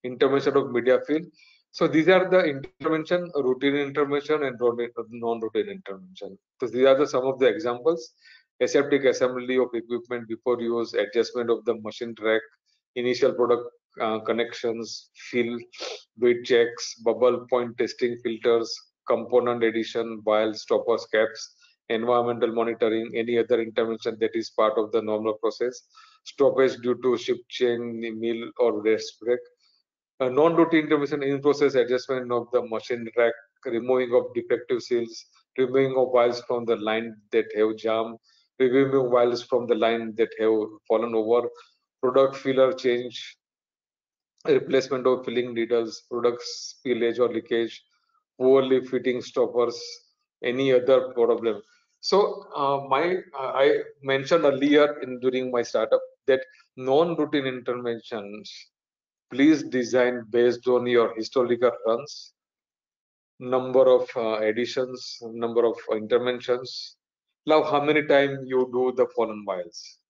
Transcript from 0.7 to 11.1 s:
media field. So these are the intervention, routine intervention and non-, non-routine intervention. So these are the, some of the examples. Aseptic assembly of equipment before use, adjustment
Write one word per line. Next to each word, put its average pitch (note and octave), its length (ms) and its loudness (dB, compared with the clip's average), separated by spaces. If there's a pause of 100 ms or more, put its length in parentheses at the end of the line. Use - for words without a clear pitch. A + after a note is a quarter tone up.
media B2 360 2
field. D#3+ 180 -2 (460)
So - 160 -2
these D#3 220 2
are F#3 200 4
the F#3 140 6
intervention, D#3+ 920 -4
routine C3+ 400 0
intervention C#3+ 680 -2
and B2 160 -6
non-, A#2+ 300 0 (220)
non-routine A2+ 580 -4
intervention. F#2+ 680 -16 (220)
So B2 80 -4
these B2 180 2
are C3+ 120 6
the, C#3+ 100 2
some C3 180 -2
of C3+ 140 -2
the C3 60 2
examples. B2 680 -2 (460)
Aseptic C#3 460 2
assembly B2+ 520 0
of B2 160 2
equipment A#2 540 -6
before A#2 320 -2
use, A#2 340 -4
adjustment A#2 560 0